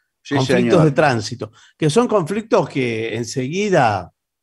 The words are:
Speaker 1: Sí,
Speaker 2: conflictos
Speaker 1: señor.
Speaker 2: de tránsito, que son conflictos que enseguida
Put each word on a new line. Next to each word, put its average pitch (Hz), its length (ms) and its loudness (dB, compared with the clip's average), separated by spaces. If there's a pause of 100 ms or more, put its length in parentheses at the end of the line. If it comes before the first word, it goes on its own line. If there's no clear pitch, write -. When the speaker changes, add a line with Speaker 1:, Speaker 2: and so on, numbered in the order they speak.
(240)
Speaker 1:
Sí, 139 120 -8
Speaker 2:
conflictos 131 360 2
Speaker 1:
señor. 160 140 6
Speaker 2:
de 151 60 4
tránsito, 113 600 -2 (260)
que 156 140 0
son 233 160 2
conflictos 202 600 0
que 113 480 -4
enseguida 127 960 -2 (320)